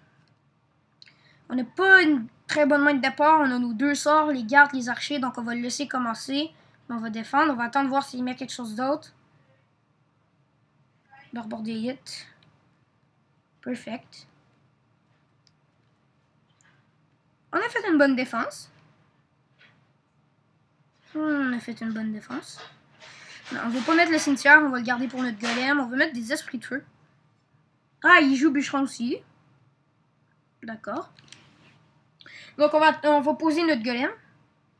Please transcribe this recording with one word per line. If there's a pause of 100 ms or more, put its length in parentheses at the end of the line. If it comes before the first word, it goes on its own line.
(1500)
On
n'a
pas
une (220)
très
bonne
main
de
départ.
On
a
nos
deux
sorts,
les
gardes,
les
archers.
Donc,
on
va
le
laisser
commencer. (400)
On
va
défendre.
On
va
attendre
voir
s'il
met
quelque
chose
d'autre. (2250)
Barbe
des
hits. (1300)
Perfect. (3250)
On
a
fait
une
bonne
défense. (2500)
On
a
fait
une
bonne
défense. (920)
Non,
on
va
pas
mettre
le
cimetière.
On
va
le
garder
pour
notre
golem.
On
va
mettre
des
esprits
de
feu. (1200)
Ah,
il
joue
bûcheron
aussi. (1500)
D'accord. (1500)
Donc,
on
va,
on
va
poser
notre
golem. (680)